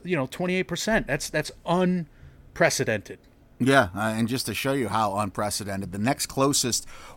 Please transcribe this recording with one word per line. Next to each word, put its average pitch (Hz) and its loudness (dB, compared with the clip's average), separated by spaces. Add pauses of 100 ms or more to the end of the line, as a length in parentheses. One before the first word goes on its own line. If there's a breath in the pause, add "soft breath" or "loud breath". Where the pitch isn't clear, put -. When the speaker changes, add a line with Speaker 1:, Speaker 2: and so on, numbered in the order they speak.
Speaker 1:
you 180 0
know, 131 0
twenty-eight 180 -2
percent. 208 0
That's, 143 -2
that's 151 -2 (140)
unprecedented. 165 0 (420)
Speaker 2:
Yeah, 123 6
uh, 110 -2
and 113 2
just 127 -2
to 110 -4
show 135 -2
you 139 0
how 101 0
unprecedented, 101 -4
the 98 -8
next 120 0
closest 135 0 (300 loud breath)